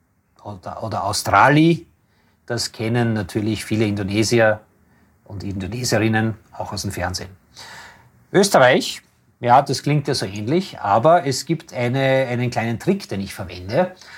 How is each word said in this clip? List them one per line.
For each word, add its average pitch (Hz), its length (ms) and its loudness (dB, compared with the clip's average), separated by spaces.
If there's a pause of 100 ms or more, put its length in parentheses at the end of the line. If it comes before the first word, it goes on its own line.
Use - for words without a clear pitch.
(420)
oder, - 400 -14
oder 101 220 -6
Australi, 143 800 4 (600)
das 117 240 -6
kennen 117 420 -2
natürlich 107 520 -4
viele 110 220 0
Indonesier 104 760 2 (640)
und 98 180 -14
Indonesierinnen 110 920 -2 (160)
auch - 200 -12
aus 101 100 -8
dem 95 100 -6
Fernsehen. 90 380 -8 (1040)
Österreich, 180 680 4 (380)
ja, 123 220 6
das 139 200 -6
klingt 147 260 0
ja 139 60 0
so - 120 -4
ähnlich, 107 520 -4
aber 117 480 2
es 135 180 -4
gibt - 280 -6
eine, 131 560 0
einen 123 220 -2
kleinen 113 280 -4
Trick, 196 300 -4
den 98 120 -6
ich 98 140 -10
verwende, 95 640 -4 (220)